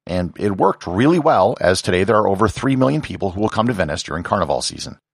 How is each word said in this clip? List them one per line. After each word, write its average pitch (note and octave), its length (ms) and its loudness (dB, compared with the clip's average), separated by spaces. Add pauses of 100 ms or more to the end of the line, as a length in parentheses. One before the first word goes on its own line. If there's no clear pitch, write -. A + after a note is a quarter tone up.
and F2+ 320 -4
it G2 200 -2
worked - 280 0
really C3+ 340 2
well, B2 400 2
as F#2 220 2
today F#2 220 2
there G#2+ 140 4
are G#2 100 4
over G2 200 2
three C3+ 280 -2
million C3+ 260 2
people F#2+ 300 -6
who G2 100 -6
will G#2+ 80 0
come A2+ 180 0
to B2 60 0
Venice E2 300 -4
during E2 200 -8
Carnival D#2 380 0
season. - 380 -10 (140)